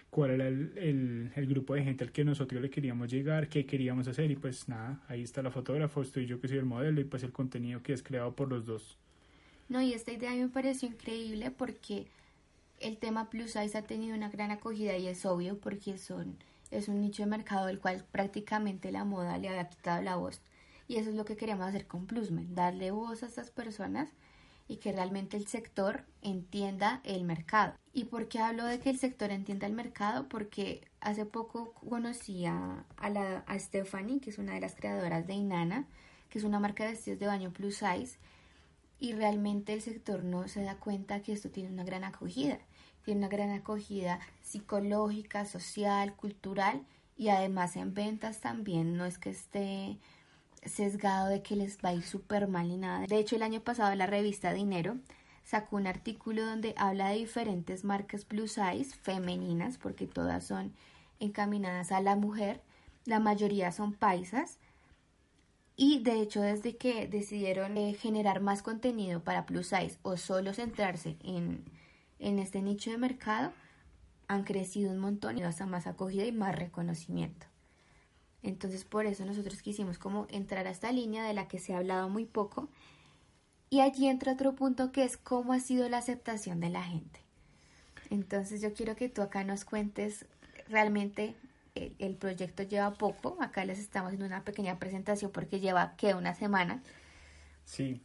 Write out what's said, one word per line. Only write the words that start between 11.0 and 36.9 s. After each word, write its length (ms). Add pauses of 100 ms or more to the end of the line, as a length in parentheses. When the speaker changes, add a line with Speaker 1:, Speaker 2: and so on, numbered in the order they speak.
Speaker 2:
porque 560 (720)
el 180
tema 320
plus 220
size 260
ha 60
tenido 320
una 140
gran 220
acogida 460
y 100
es 180
obvio 340
porque 400
son, 380 (340)
es 160
un 140
nicho 220
de 60
mercado 380
del 120
cual 320
prácticamente 800
la 140
moda 320
le 120
había 200
quitado 320
la 140
voz, 260 (460)
y 80
eso 160
es 40
lo 100
que 120
queremos 300
hacer 180
con 220
Plusmen, 480
darle 340
voz 320
a 60
estas 240
personas 580 (580)
y 100
que 140
realmente 440
el 120
sector 560 (180)
entienda 840
el 200
mercado. 500 (180)
¿Y 140
por 220
qué 100
hablo 280
de 140
que 120
el 80
sector 320
entienda 340
el 80
mercado? 560
Porque 580 (140)
hace 240
poco 480
conocí 720
a, 400 (120)
a 120
la, 380
a 100
Stephanie, 600
que 100
es 80
una 160
de 80
las 140
creadoras 500
de 80
Inanna, 540 (420)
que 80
es 60
una 160
marca 260
de 60